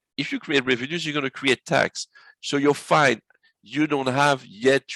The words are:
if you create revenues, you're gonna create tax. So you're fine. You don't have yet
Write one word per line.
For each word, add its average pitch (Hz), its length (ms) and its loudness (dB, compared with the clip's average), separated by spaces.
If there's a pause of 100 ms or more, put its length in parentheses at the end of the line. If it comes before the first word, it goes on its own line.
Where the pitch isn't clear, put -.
(180)
if 143 140 -6
you 277 80 -6
create 139 260 -2
revenues, 131 400 -2
you're 151 80 -6
gonna 143 160 -4
create 131 360 -2
tax. - 420 -2 (340)
So - 160 -6
you're 143 160 2
fine. 139 480 2 (400)
You 135 260 -4
don't 143 200 -2
have 135 380 2
yet 123 500 0